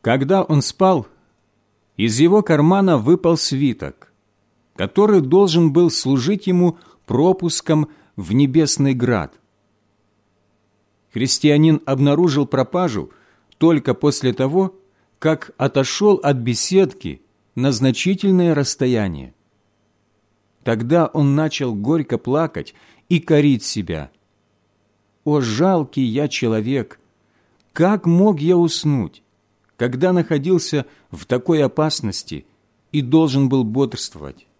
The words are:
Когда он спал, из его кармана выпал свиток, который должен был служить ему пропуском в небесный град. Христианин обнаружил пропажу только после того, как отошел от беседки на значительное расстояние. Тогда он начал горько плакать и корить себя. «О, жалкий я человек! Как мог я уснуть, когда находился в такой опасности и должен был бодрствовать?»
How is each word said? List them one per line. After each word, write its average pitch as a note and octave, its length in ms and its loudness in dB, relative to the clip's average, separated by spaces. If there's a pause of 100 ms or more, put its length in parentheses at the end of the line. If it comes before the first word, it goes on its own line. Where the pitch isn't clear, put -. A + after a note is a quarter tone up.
Когда C3+ 420 0
он D3 180 0
спал, F#3 460 0 (880)
из A2 220 0
его F3+ 220 4
кармана F3 560 2
выпал E3+ 380 2
свиток, C3 760 -6 (640)
который G3 460 2
должен E3 520 2
был E3+ 160 4
служить C3+ 580 -2
ему F3+ 300 2 (280)
пропуском D#3 840 0 (260)
в F#2+ 180 -6
небесный C#3 600 2
град. A#2 440 -4 (1700)
Христианин D3+ 720 2
обнаружил C#3+ 640 2
пропажу C3+ 640 -4 (480)
только D#3 340 2
после C3 400 -2
того, F3 420 -2 (440)
как D#3 380 -4
отошел C#3 680 0
от C#3+ 140 0
беседки A#2+ 840 -2 (320)
на C3 180 0
значительное E3+ 840 0
расстояние. G#2+ 800 -4 (1300)
Тогда A#2+ 420 0
он C#3+ 300 0
начал C#3+ 400 -4
горько B2 420 -2
плакать C#3 560 -6 (340)
и F3+ 120 0
корить D3 440 2
себя. D#2+ 480 -8 (1120)
«О, D3 160 0
жалкий C#3 640 -2
я C3 240 -2
человек! A#2 720 -4 (720)
Как F#3 360 0
мог F3 320 2
я F3 180 2
уснуть, D3+ 640 -2 (560)
когда C3 340 -2
находился D#3+ 760 -2 (240)
в A#2 140 -16
такой D3 380 0
опасности B2 840 -4 (440)
и D3 100 -2
должен C#3 460 2
был C3 160 0
бодрствовать?» A2 840 -6 (120)